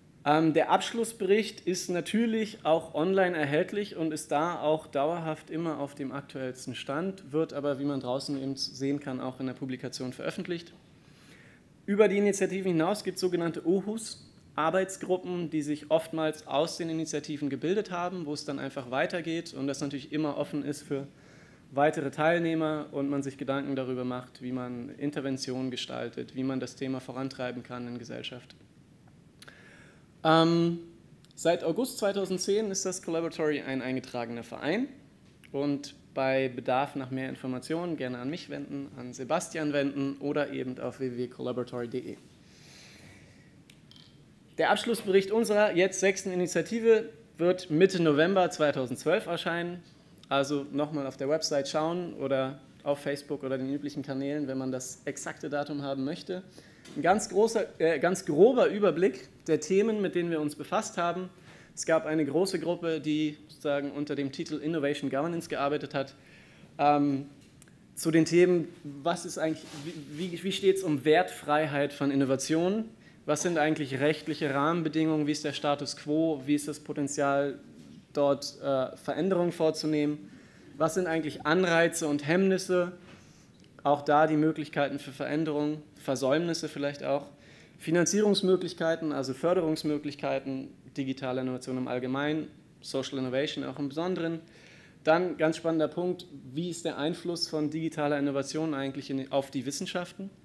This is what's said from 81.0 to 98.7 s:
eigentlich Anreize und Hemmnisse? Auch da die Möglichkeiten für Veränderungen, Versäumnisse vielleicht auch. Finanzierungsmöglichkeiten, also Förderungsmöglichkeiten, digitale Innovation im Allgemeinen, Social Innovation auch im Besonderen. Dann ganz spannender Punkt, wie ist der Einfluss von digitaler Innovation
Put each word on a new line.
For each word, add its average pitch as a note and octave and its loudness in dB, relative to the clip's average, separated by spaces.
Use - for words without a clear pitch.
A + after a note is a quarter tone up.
eigentlich D#3 -2
Anreize E3+ 4
und D3 0
Hemmnisse? F3+ 4
Auch C#3 4
da D3+ 6
die D3+ 4
Möglichkeiten D3+ 0
für C3+ -12
Veränderungen, D3 -2
Versäumnisse D3 0
vielleicht C#3+ -6
auch. C#3 0
Finanzierungsmöglichkeiten, F3 2
also C3+ -2
Förderungsmöglichkeiten, D3 0
digitale C3 -2
Innovation B2+ -4
im B2+ -4
Allgemeinen, C3+ -2
Social C3+ -4
Innovation C3+ -2
auch C3+ -6
im C#3+ -4
Besonderen. E3 -2
Dann E3+ 4
ganz D#3 4
spannender D#3+ 2
Punkt, F3 -2
wie E3+ -4
ist - -8
der C#3 -4
Einfluss E3+ -2
von D3+ -2
digitaler D3+ 0
Innovation C#3+ -2